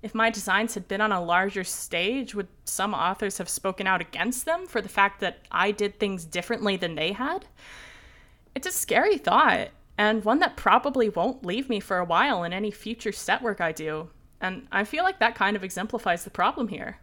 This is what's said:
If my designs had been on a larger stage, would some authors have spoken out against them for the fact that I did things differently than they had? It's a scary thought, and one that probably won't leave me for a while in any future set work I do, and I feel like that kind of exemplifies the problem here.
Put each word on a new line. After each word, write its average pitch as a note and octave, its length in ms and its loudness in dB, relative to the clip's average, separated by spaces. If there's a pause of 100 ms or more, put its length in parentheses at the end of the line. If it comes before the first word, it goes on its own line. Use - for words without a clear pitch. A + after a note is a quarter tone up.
If A3 140 -10
my A3+ 160 4
designs G#3 420 0
had F#3+ 140 -8
been G3 120 -4
on G#3+ 120 2
a F3+ 120 0
larger F#3 400 2
stage, G#3 720 -4
would G3 140 -6 (180)
some G3 300 -2
authors F#3+ 420 -2
have F3 100 -6
spoken F#3+ 380 -4
out F#3 160 4
against B3 440 -4
them F4 200 -2
for A#3 160 -4
the G3+ 80 -8
fact G3+ 300 2
that - 320 -6
I F#3 180 2
did G3+ 300 -2
things F#3+ 260 -2
differently F#3+ 520 -2
than F3 180 -4
they D#3 160 -2
had? C#4 340 -4 (1080)
It's C4 120 -6
a - 40 -4
scary F4 480 2
thought, A3+ 500 4 (260)
and G#3+ 300 2
one A#3+ 140 4
that F4 180 2
probably B3 520 4
won't G#3 360 -2
leave A#3+ 240 -4
me G#3+ 100 0
for F#3+ 200 -2
a F3+ 60 0
while F3+ 380 2
in E3+ 100 -4
any G3+ 180 -4
future A3 400 -8
set G#3 320 0
work G#3+ 180 -2
I E3 100 0
do, D#3 380 -6 (320)
and F#3 300 -6
I G3 120 2
feel D4+ 200 -2
like F#4 160 0
that A3+ 160 2
kind G3+ 200 0
of F#3+ 80 -6
exemplifies F#3+ 600 -4
the - 80 -16
problem G#3+ 380 0
here. F#3 320 -10